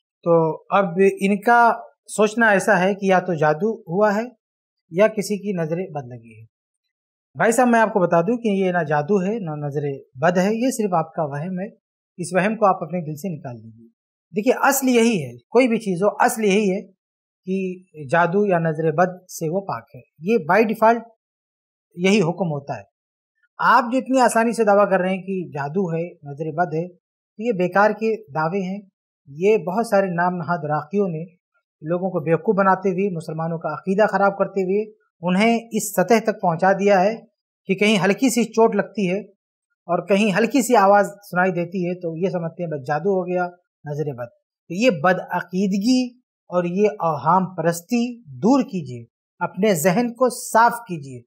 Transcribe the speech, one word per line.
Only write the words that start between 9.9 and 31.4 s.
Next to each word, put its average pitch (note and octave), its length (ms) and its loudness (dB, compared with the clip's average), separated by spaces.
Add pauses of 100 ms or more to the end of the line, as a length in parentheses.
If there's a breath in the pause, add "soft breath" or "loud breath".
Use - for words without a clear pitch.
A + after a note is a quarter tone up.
बद F3 200 2
है, G3 160 2
ये A#3+ 160 0
सिर्फ G#3 240 -2
आपका D#3+ 300 -2
वहम D3+ 360 -8
है। G3+ 80 -8 (500)
इस E3+ 180 -8
वहम G#3 200 0
को G#3+ 100 2
आप F#3 160 2
अपने E3+ 200 -6
दिल D3+ 120 -8
से E3+ 140 -10
निकाल C#3 280 -10
दीजिए। A2+ 320 -20 (460)
देखिए, G#3+ 180 0 (120)
असल C4+ 240 2
यही A#3 300 4
है, B2 180 -8 (140)
कोई B3+ 180 4
भी A3+ 100 0
चीज़ F#3+ 260 -2
हो, G#3 60 4 (120)
असल A#3 220 0
यही G3+ 240 4
है F#3 140 -2
कि - 1300 -10
जादू F3 360 2
या F3+ 120 2
नज़र D#3+ 340 0
बद F3+ 260 0 (100)
से - 200 -8
वो F#3 120 -2
पाक - 340 -10
है। B2+ 80 -20 (180)
ये G#3+ 260 0
by F#3 200 4
default A3 360 2 (960)
यही F#3+ 220 2
हुक्म F3 280 -2
होता C#3+ 300 -8
है। G2+ 80 -16 (760)
आप A#3 320 4
जो C4 60 0
इतनी C4 220 0
आसानी A#3 320 2
से A3+ 120 -2
दावा G3+ 200 4
कर F#3 160 2
रहे F#3 120 -2
हैं F#3 100 -6
कि F#3+ 120 -8 (200)
जादू D3+ 340 -4
है, E3 140 -4 (220)
नज़र C#3+ 280 -8
बद D#3 220 -2
है, E3 140 -4
तो - 560 -18
ये A#3+ 80 -2
बेकार F#3+ 400 2
के A3 220 -4 (180)
दावे E3 280 -4
हैं। F#3+ 180 -6 (500)
ये F3+ 300 2
बहुत F#3+ 320 -4
सारे G3 200 2
नाम F3+ 240 0
नहाद F3 300 -4
राखियों D3+ 440 -2
ने D#3+ 160 -8 (580)